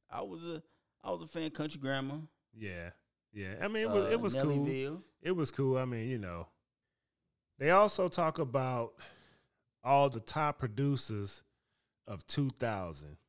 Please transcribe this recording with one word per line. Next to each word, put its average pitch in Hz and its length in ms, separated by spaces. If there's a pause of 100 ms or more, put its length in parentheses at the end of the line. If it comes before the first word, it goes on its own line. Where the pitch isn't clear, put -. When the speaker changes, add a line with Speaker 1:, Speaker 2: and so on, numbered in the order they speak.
(100)
Speaker 1:
I - 120
was 175 220
a, 165 180 (400)
I - 80
was 175 120
a 165 40
fan 160 180
of 156 100
Country 147 260
Grammar. 135 400 (320)
Speaker 2:
Yeah, 92 380 (420)
yeah. 101 300
I 202 60
mean, 220 160
it 226 60
was, 202 140
Speaker 1:
Uh, 196 60
Speaker 2:
it 233 100
was 202 140
cool. 135 80 (240)
Speaker 1:
Nellyville. 135 360 (200)
Speaker 2:
It 170 100
was 165 200
cool. 131 260
I 131 80
mean, 120 220
you 127 100
know, 87 300 (1120)
they 139 120
also 196 380
talk 160 300
about 127 560 (880)
all 139 280
the 120 100
top 151 380
producers 110 840 (640)
of 101 200
two 139 240
thousand, 85 680 (120)